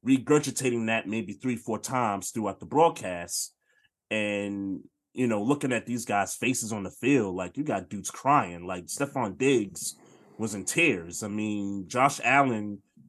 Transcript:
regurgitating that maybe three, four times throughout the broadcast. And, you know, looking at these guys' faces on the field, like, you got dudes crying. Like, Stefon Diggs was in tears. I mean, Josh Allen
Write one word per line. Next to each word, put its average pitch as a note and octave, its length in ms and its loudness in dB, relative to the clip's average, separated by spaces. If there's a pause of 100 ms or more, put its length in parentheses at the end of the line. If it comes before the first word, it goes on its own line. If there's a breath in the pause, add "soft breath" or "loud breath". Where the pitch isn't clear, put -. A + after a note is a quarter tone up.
regurgitating C3 800 2
that A2 220 0
maybe A2+ 240 -4
three, B2 240 -4
four A2 220 -4
times A2 520 -2
throughout G#2 300 -4
the - 60 -14
broadcast. G2+ 880 0 (560)
And, G2+ 720 -2 (320)
you B2+ 140 0
know, G#2+ 160 2
looking C#3 300 2
at A2 140 -2
these A#2+ 180 -4
guys' G2+ 300 0
faces A#2 380 -2
on G#2 120 -4
the F2+ 60 -6
field, A2+ 460 2
like, F#2 200 -6
you C#3+ 80 -4
got G2+ 240 -4
dudes G2 220 -8
crying. G2 540 2
Like, F#2 220 -8
Stefon C3 520 -4
Diggs B2 580 0 (420 soft breath)
was G#2+ 160 -4
in F#2+ 100 -6
tears. G2 580 0
I G#2+ 60 -6
mean, G2+ 600 -4
Josh C3+ 340 2
Allen A2+ 580 2 (280)